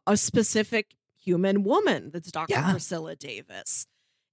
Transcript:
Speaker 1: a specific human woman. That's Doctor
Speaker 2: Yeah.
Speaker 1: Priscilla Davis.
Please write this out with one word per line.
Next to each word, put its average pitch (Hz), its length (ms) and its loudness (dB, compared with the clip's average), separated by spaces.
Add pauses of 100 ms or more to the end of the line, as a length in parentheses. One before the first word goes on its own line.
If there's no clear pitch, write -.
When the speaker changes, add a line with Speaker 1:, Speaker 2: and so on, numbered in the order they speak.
Speaker 1:
a 208 100 4
specific - 760 0 (240)
human 190 460 2
woman. 233 480 2
That's 170 180 -12
Doctor 160 240 -4
Speaker 2:
Yeah. 147 180 2
Speaker 1:
Priscilla 160 440 -4
Davis. - 720 -6 (460)